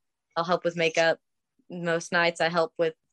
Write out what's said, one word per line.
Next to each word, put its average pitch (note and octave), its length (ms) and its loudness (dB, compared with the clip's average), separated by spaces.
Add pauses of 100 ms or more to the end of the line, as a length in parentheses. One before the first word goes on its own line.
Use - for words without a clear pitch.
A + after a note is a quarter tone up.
(360)
I'll E3 80 0
help F3 200 0
with E3+ 120 -2
makeup. E3 420 2 (520)
Most E3+ 420 -4
nights E3+ 280 2
I E3 80 2
help E3 300 0
with, E3 160 0 (180)